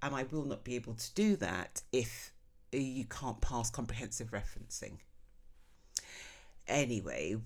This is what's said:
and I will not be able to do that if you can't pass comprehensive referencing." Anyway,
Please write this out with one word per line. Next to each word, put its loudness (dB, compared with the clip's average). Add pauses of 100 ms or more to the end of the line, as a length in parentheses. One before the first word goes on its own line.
and 0
I 2
will 0
not -2
be -2
able -2
to -8
do 8
that -2
if 0 (360)
you 0
can't -2
pass 4
comprehensive -4
referencing." -4 (1700)
Anyway, 2